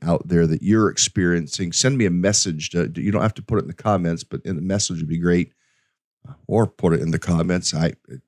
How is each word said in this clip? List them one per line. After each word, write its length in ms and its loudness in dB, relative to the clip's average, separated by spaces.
out 260 -2
there 200 4
that 160 -2
you're 260 4
experiencing. 840 -2
Send 260 0
me 80 2
a 40 2
message. 640 0
To, 240 0
you 160 -2
don't 100 0
have 140 0
to 80 -14
put 160 -2
it 40 0
in 40 -12
the 60 -10
comments, 500 -2
but 220 -10
in 100 -6
the 60 -6
message 360 -2
would 100 -4
be 120 -2
great. 340 2
Or 180 2
put 280 0
it 80 2
in 100 -2
the 80 0
comments. 540 0
I 200 0